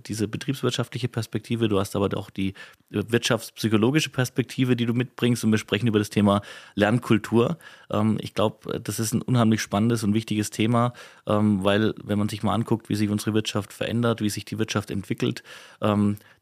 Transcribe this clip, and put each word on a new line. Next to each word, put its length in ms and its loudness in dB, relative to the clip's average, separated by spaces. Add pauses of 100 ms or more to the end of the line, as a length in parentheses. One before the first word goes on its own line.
(120)
diese 100 -4
betriebswirtschaftliche 840 -4
Perspektive, 600 -4
du 120 2
hast 160 -4
aber 200 0
auch 140 -8
die, 200 -4 (420)
äh, 160 -2
wirtschaftspsychologische 1040 0
Perspektive, 640 -2
die 100 -2
du 80 0
mitbringst. 500 0
Und 80 4
wir 60 4
sprechen 300 0
über 100 2
das 140 0
Thema 300 4 (340)
Lernkultur. 800 2 (320)
Ähm, 300 0
ich 160 -10
glaub, 320 -2 (160)
das 160 -6
ist 140 -2
ein 100 0
unheimlich 380 4
spannendes 420 0
und 100 2
wichtiges 380 -2
Thema, 420 2 (320)
ähm, 380 2
weil 400 2
wenn 160 -2
man 100 0
sich 140 -8
mal 100 0
anguckt, 360 -2
wie 60 0
sich 140 0
unsere 240 -2
Wirtschaft 400 -2
verändert, 480 -2
wie 80 0
sich 160 -8
die 140 -8
Wirtschaft 320 -2
entwickelt, 500 -4 (400)
ähm, 360 2 (240)